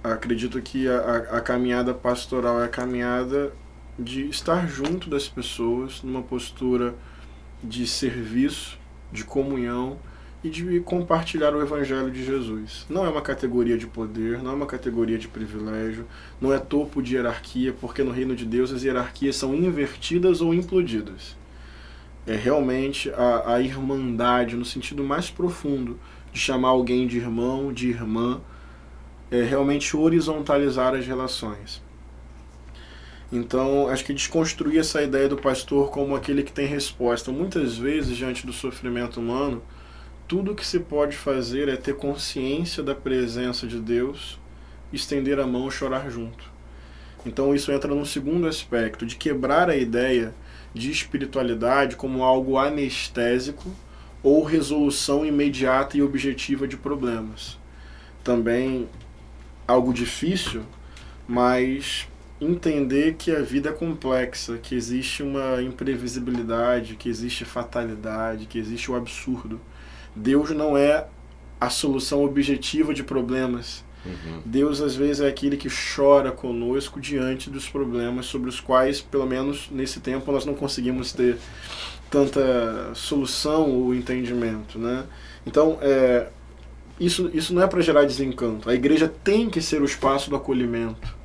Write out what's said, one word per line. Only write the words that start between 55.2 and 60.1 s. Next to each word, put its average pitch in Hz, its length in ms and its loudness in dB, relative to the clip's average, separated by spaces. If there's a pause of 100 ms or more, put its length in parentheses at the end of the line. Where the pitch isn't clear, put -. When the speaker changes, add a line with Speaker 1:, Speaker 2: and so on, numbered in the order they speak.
Speaker 1:
imediata 139 720 4
e 143 60 6
objetiva 139 640 0
de 127 100 -6
problemas. 117 800 -4 (680)
Também 123 640 2 (800)
algo 123 260 6
difícil, 120 680 0 (680)